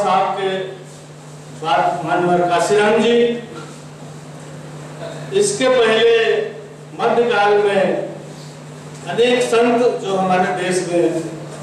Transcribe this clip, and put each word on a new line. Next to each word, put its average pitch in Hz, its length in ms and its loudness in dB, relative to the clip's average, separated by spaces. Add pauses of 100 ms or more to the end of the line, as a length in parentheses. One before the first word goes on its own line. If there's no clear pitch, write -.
साहब 190 360 2
के 190 120 -2 (1080)
बाद 170 440 0
माननीय 175 440 2
काशीराम 208 520 4
जी, 233 160 4 (2250)
इसके 254 300 2
पहले 233 420 6 (880)
मध्यकाल 214 640 2
में 196 440 2 (1000)
अनेक 233 360 2
संत 240 580 2
जो 196 140 -2
हमारे 185 460 2
देश 180 160 0 (120)
में, 170 140 2 (600)